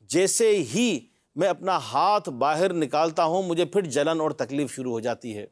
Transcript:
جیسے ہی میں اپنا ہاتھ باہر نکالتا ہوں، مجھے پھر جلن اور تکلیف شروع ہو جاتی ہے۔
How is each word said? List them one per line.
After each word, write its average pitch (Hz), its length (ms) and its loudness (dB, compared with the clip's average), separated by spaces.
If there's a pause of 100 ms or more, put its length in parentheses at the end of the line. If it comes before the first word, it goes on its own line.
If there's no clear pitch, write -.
جیسے 196 560 2
ہی 170 420 0 (360)
میں 175 120 2
اپنا 180 300 0
ہاتھ 156 520 0
باہر 151 440 0
نکالتا 156 500 0
ہوں، 175 200 2
مجھے 170 220 0
پھر 190 160 0
جلن 156 400 0
اور 156 100 0
تکلیف 135 440 -4
شروع 127 160 -6
ہو 113 80 -2
جاتی 113 380 -6
ہے۔ 104 140 -10